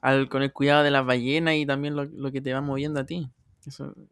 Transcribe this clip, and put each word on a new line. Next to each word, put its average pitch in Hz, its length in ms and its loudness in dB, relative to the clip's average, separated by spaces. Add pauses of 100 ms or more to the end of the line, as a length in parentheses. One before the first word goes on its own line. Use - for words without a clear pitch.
al, 135 300 2
con 135 120 0
el 135 100 -2
cuidado 143 320 4
de 143 60 4
las 135 140 4
ballenas 135 520 2
y 147 100 0
también 143 300 -2
lo, 143 80 -4
lo 139 280 -8
que 135 80 -6
te 131 140 -4
va 135 80 -2
moviendo 143 380 -2
a 135 40 -4
ti. 156 240 -8 (380)
Eso, 139 260 -12 (200)